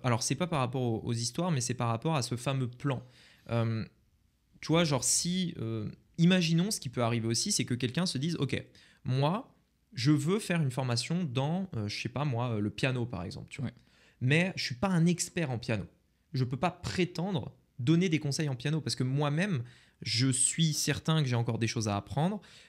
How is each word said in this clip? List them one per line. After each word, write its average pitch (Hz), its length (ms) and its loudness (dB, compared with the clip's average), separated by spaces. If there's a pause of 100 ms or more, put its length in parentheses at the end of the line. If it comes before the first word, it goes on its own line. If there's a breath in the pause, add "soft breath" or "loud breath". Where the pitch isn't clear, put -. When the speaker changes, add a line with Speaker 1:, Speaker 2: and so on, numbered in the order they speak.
Speaker 1:
alors 120 200 2
c'est 139 120 0
pas 175 120 -2
par 165 120 -2
rapport 127 220 -2
aux, 117 220 0
aux 120 100 -2
histoires, 120 380 -2
mais 135 100 2
c'est 120 120 -2
par 120 160 -2
rapport 120 260 0
à 131 60 0
ce 120 140 -4
fameux 131 340 -2
plan. 131 340 -4 (460 loud breath)
Euh, 113 340 0 (760)
tu - 80 -12
vois, 165 160 4
genre 143 180 2
si, 180 560 0
euh, 113 300 -4 (280)
imaginons 175 540 6
ce - 80 -4
qui 127 100 -8
peut 120 140 0
arriver 113 240 2
aussi, 120 240 0
c'est - 140 0
que 123 100 -2
quelqu'un 131 300 -2
se 180 120 -2
dise, « 160 220 -2
Ok, 139 200 0 (440 soft breath)
moi, 143 500 0 (400)
je 131 180 2
veux 151 280 4
faire 175 220 0
une 135 100 2
formation 131 520 -2
dans, 151 520 -2
euh, 104 120 -2
je - 140 -6
sais - 80 -4
pas 139 160 -4
moi, 123 280 -2
euh, 104 60 0
le 104 100 0
piano 127 360 -2
par 90 180 -6
exemple, - 260 -10
tu - 120 -10
vois. 120 80 -4
Speaker 2:
Ouais. - 60 -14 (460 soft breath)
Speaker 1:
Mais 160 340 2
je - 80 -6
suis - 120 -6
pas 202 120 -2
un 170 180 4
expert 170 460 0
en 117 80 -4
piano. 104 260 -2 (480)
Je 135 120 2
peux 123 120 -4
pas 175 140 0
prétendre 175 840 -2 (260)
donner 170 300 6
des 156 100 2
conseils 147 300 -2
en 131 60 -2
piano 151 260 -2
parce 113 140 -4
que - 80 -2
moi-même, 143 580 0 (400 loud breath)
je 117 280 2
suis 151 440 2
certain 160 480 0
que 135 80 0
j'ai 123 60 2
encore 117 240 0
des 113 80 2
choses 110 220 -2
à 101 80 0
apprendre. 175 440 -2 (280 loud breath)